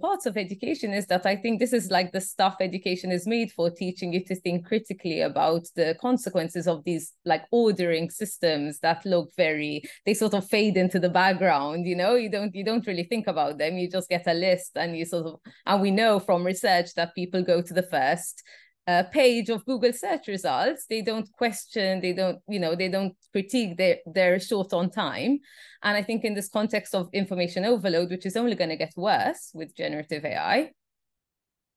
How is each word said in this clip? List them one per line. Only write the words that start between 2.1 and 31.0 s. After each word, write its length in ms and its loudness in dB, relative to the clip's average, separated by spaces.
the 80 -2
stuff 400 0
education 500 -2
is 160 -2
made 240 0
for, 180 0
teaching 440 -4
you 120 0
to 120 -4
think 280 -4
critically 560 -4
about 540 0
the 260 0
consequences 680 -2
of 160 -2
these, 280 -4
like, 260 2
ordering 580 2
systems 720 -2
that 240 0
look 320 0
very, 460 0
they 80 4
sort 180 2
of 160 0
fade 280 4
into 240 2
the 100 2
background, 800 2
you 80 -2
know, 180 2
you 160 0
don't, 240 -4
you 100 -6
don't 220 0
really 160 -2
think 240 -4
about 320 0
them. 180 0
You 140 -2
just 180 -4
get 200 0
a 40 2
list 440 0
and 200 -2
you 80 -4
sort 220 -4
of, 140 -12
and 160 4
we 80 4
know 300 4
from 260 2
research 480 0
that 220 -4
people 260 -2
go 180 4
to 140 -10
the 80 2
first, 640 -2
uh, 140 4
page 460 4
of 160 -2
Google 280 2
search 360 -4
results. 600 -2
They 140 -4
don't 300 -4
question, 680 -2
they 120 -2
don't, 260 -2
you 120 -4
know, 160 0
they 120 -2
don't 280 -2
critique 440 -2
their, 200 4
their 320 4
short 340 -2
on 180 0
time. 500 -2
And 140 2
I 80 0
think 200 -2
in 100 -2
this 140 -6
context 460 -2
of 180 -2
information 520 -2
overload, 460 2
which 160 -6
is 100 -4
only 180 2
gonna 220 -2
get 200 -4
worse 560 0
with 240 -12
generative 480 -6
A 120 -4
I, 340 0